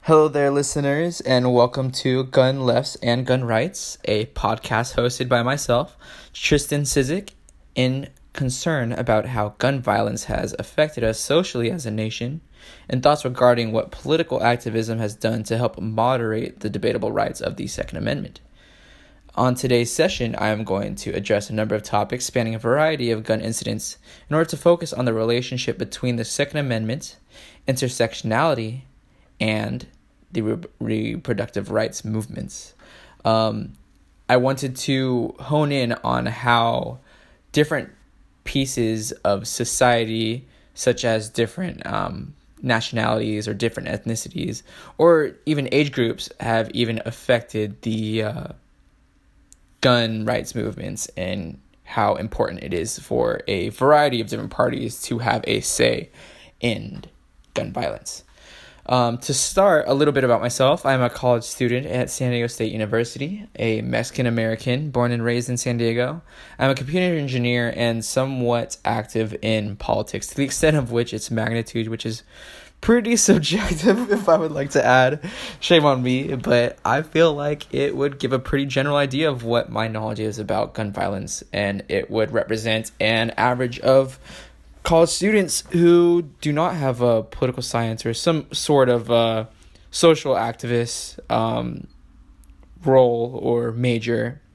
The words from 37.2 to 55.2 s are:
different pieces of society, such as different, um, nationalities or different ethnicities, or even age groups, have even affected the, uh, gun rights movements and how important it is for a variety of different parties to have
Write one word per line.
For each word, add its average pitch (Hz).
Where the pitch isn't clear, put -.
different 147
pieces 113
of 101
society, 117
such -
as 110
different, -
um, -
nationalities 113
or 107
different 113
ethnicities, -
or 160
even 147
age 143
groups, 113
have 113
even 117
affected 110
the, 110
uh, -
gun 113
rights 113
movements 104
and 90
how 104
important -
it -
is 87
for -
a 95
variety 135
of 107
different 104
parties 123
to 117
have 113